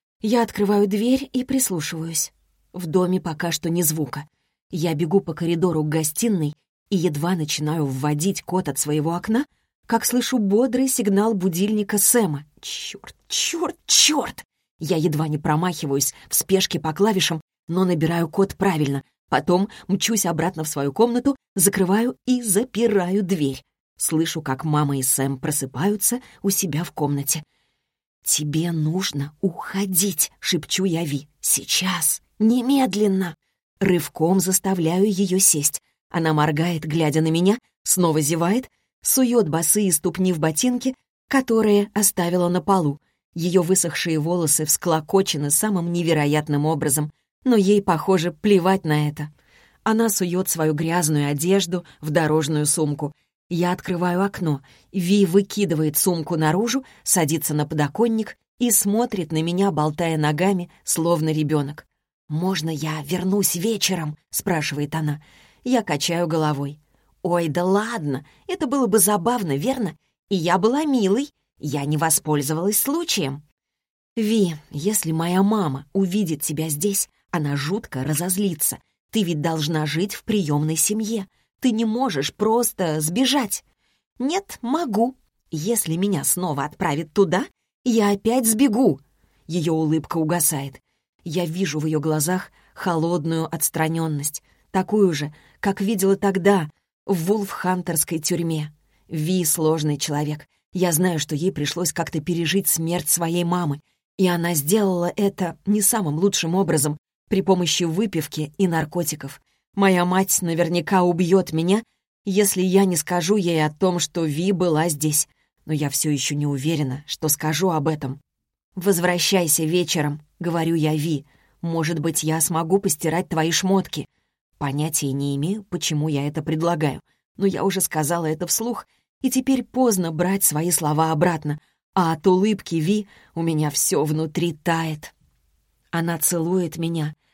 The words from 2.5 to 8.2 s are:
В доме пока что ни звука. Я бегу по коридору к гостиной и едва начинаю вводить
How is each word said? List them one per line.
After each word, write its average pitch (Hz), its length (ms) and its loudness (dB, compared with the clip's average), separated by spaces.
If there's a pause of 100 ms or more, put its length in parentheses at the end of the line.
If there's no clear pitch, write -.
В 175 120 -10
доме 180 340 2
пока 165 320 -4
что 165 180 -4
ни 170 120 0
звука. 147 460 -4 (420)
Я 165 240 -2
бегу 165 260 0
по 170 140 -4
коридору 165 500 0
к 151 60 -2
гостиной 156 640 0 (360)
и 202 60 0
едва 170 400 0
начинаю 151 500 -2
вводить 147 580 -2